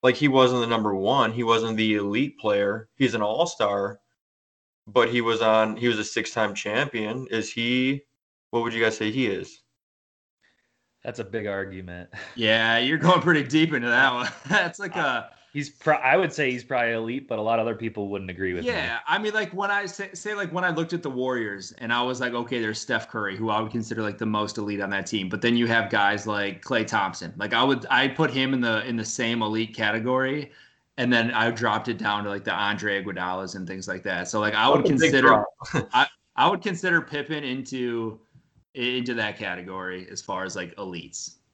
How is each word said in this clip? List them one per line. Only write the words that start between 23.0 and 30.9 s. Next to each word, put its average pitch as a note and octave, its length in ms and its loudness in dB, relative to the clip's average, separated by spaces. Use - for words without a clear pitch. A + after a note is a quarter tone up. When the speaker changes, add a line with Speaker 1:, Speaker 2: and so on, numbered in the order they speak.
Speaker 3:
Curry, G2+ 280 -4
who A2 120 -2
I G#2+ 120 0
would G#2+ 100 -6
consider, A2+ 320 -4
like, G#2 140 -4
the A2+ 80 -4
most G#2+ 320 -2
elite G#2 240 -4
on G2 100 -4
that G2 160 -4
team." F#2+ 220 -4
But G2 120 -6
then A#2+ 160 4
you A#2 100 4
have A#2 220 2
guys G2+ 380 2
like G2+ 360 -4
Klay A2+ 220 0
Thompson. F#2+ 520 -2
Like, G#2 160 -4
I A#2+ 100 4
would, B2+ 260 2
I C3 200 4
put D3 200 0
him C3 240 0
in B2+ 80 0
the, A2+ 240 0
in B2 120 -4
the G#2+ 80 -4
same A#2 360 -2
elite A2 340 -2
category. B2+ 760 0